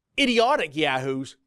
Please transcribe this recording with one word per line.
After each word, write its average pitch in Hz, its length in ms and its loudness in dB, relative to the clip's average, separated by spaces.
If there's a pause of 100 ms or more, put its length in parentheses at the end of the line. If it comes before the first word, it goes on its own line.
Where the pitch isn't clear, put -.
(200)
idiotic 233 560 2
yahoos. 135 720 -2